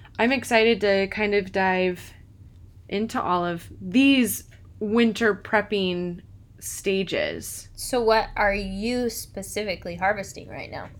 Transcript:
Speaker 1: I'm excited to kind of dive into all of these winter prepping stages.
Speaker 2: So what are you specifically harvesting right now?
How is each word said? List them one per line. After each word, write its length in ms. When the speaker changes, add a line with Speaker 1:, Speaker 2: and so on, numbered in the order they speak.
Speaker 1:
I'm 140
excited 520
to 260
kind 260
of 160
dive 640
into 320
all 240
of 220
these 640
winter 560
prepping 840
stages. 960
Speaker 2:
So 280
what 340
are 180
you 540
specifically 880
harvesting 520
right 220
now? 180